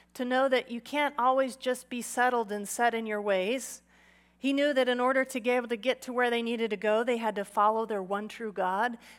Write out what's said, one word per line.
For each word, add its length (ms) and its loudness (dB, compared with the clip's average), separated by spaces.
to 100 -4
know 240 4
that 220 0
you 100 -6
can't 380 0
always 380 2
just 320 -4
be 120 -6
settled 520 0
and 160 -6
set 260 2
in 120 -4
your 140 -4
ways. 640 -2
He 140 0
knew 200 2
that 160 2
in 120 0
order 240 2
to 160 -6
be 100 -2
able 180 0
to 80 -4
get 260 -2
to 100 -10
where 180 2
they 120 0
needed 280 -2
to 60 -4
go, 260 2
they 140 0
had 180 -2
to 100 -4
follow 420 2
their 160 -4
one 260 -4
true 240 -10
God. 460 0